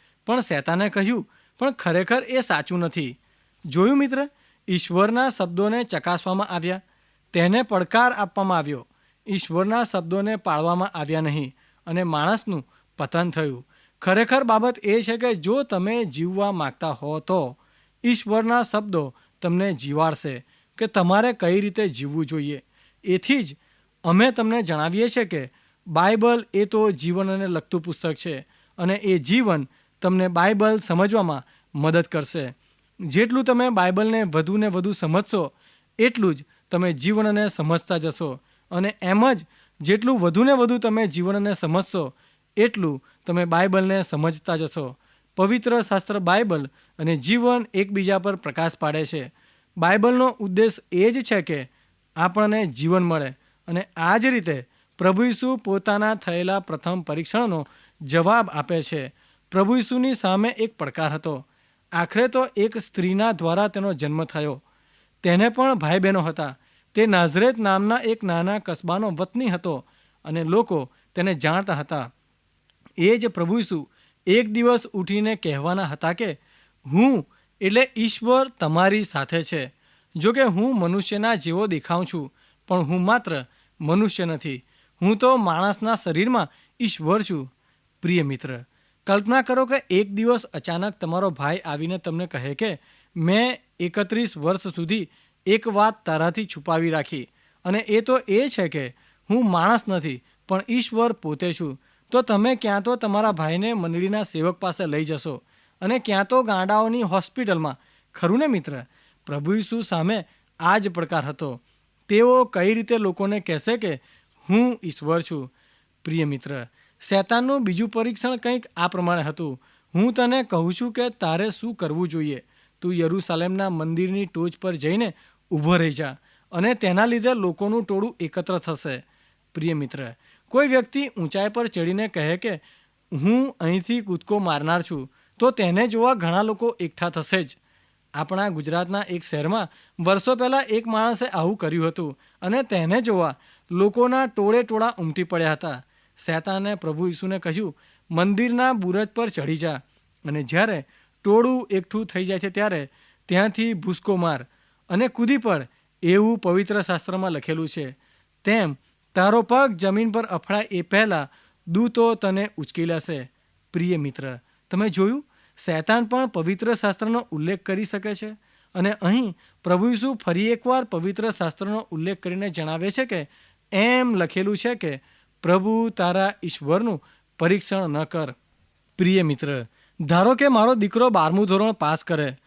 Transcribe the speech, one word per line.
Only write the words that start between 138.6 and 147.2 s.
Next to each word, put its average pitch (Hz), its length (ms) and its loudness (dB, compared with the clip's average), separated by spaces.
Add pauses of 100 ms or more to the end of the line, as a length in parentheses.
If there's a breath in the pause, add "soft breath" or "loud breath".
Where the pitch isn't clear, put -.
એક 180 240 -8
શહેરમાં 165 440 -2 (360 soft breath)
વર્ષો 196 300 2
પહેલાં 254 280 0
એક 226 240 -2
માણસે 220 400 0
આવું 180 300 -2
કર્યું 160 320 -2
હતું 160 300 -8 (240 soft breath)
અને 220 200 -2
તેને 185 380 0
જોવા 185 380 0 (320 soft breath)
લોકોના 240 560 2
ટોળે 214 360 2
ટોળા 226 360 -2
ઉમટી 170 240 -4
પડ્યા 165 300 0
હતા. 147 320 -8 (400)
શેતાને 190 500 -4
પ્રભુ 165 320 -4
ઈસુને 185 320 -4